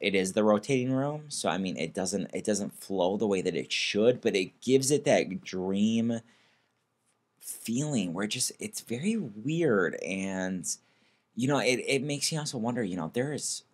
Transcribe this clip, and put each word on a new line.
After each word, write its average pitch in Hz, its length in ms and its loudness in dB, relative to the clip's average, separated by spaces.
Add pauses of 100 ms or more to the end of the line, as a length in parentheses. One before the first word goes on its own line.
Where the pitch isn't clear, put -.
it 98 140 0
is 95 180 2
the 107 120 4
rotating 123 480 2
room, 147 360 -2
so, - 200 -4
I 87 100 0
mean, 92 180 -2
it 80 160 -4
doesn't, 95 400 -2
it 92 120 -6
doesn't 104 360 -2
flow 95 360 2
the 110 100 0
way 95 160 2
that 85 140 0
it 65 160 -4
should, - 480 2
but 104 160 0
it 95 240 -2
gives 131 320 4
it 143 140 2
that 92 340 2
dream 110 800 0 (1200)
feeling - 720 -4
where 95 140 -4
it - 20 -6
just, 123 320 -2
it's - 200 -10
very 165 360 -2
weird, 120 880 2
and, 92 600 -4 (680)
you 123 140 0
know, 143 100 2
it, 117 260 2
it 123 200 0
makes 143 260 -4
you 160 80 -2
also 147 200 -6
wonder, 120 260 -2
you 92 120 -4
know, 78 160 -4
there 135 200 -2
is - 420 -6